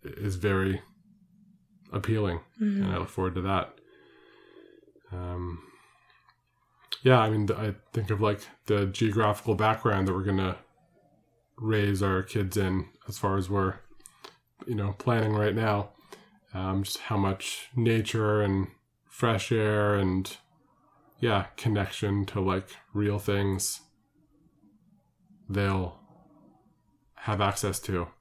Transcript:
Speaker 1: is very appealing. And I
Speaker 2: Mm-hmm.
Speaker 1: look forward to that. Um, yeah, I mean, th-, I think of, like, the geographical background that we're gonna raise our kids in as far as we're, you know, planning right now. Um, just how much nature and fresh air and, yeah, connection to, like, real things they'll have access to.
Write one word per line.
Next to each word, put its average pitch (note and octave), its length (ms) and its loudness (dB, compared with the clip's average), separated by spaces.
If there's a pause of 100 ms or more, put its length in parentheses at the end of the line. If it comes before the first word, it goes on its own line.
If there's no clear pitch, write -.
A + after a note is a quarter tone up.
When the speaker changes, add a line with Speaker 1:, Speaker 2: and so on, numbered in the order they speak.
Speaker 1:
is G2+ 340 -6
very F#2+ 460 0 (1120)
appealing. G2+ 460 0 (200)
And G3+ 240 0
I F#2+ 40 0
Speaker 2:
Mm-hmm. F#2 120 0
Speaker 1:
look F2+ 80 -6
forward F#2 280 -2
to F2+ 60 -2
that. F#2+ 320 -2 (1400)
Um, F2+ 500 -8 (1400)
yeah, C3 180 8
I A2 100 2
mean, G#2+ 160 0
th-, G#2 120 0
I G#2+ 160 -4 (180)
think G#2 180 -4
of, G2+ 100 0
like, G#2 200 2 (260)
the G2+ 200 2
geographical G#2+ 680 0
background G#2 540 2
that F#2 60 2
we're F#2+ 100 -2
gonna F#2+ 320 0 (1000)
raise G#2 460 2
our F#2+ 200 2
kids F#2+ 340 -2
in F#2+ 320 0 (200)
as G#2 100 -12
far G2 180 0
as F#2 120 -2
we're, F#2+ 280 0 (920)
you A#2+ 80 -4
know, G2+ 240 -2
planning A2 360 2
right G#2 200 2
now. G#2 360 0 (600)
Um, F#2+ 300 -2
just - 160 -6
how - 180 -4
much F#2+ 600 -2
nature A2 680 2
and G2 260 2 (400)
fresh A2+ 440 0
air G#2 420 2
and, F#2+ 420 0 (840)
yeah, G#2 260 2 (100)
connection G2+ 680 0
to, G#2 140 -4
like, F#2+ 280 0 (240)
real G#2 260 0
things G2+ 640 -2 (1700)
they'll G2 520 -2 (1160)
have G#2 240 -2
access G2 400 0
to. F2 280 -4 (120)